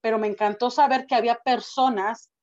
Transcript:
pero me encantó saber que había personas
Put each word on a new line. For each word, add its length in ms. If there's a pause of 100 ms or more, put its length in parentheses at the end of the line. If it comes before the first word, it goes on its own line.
pero 180
me 100
encantó 420
saber 360
que 80
había 220
personas 920 (120)